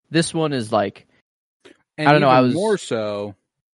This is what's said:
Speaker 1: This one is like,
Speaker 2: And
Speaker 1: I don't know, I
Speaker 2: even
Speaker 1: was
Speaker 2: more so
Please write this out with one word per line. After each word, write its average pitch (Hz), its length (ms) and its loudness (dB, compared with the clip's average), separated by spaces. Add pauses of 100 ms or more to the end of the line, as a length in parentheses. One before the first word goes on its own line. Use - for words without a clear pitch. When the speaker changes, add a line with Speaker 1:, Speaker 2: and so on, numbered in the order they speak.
Speaker 1:
This 165 240 -2
one 156 200 -4
is 110 180 -6
like, 101 340 -4 (920)
Speaker 2:
And 151 100 -2
Speaker 1:
I 147 60 6
don't 151 80 4
know, 139 80 4
I 127 80 6
Speaker 2:
even 127 80 4
Speaker 1:
was 127 100 0
Speaker 2:
more 202 220 0
so 104 580 -8 (400)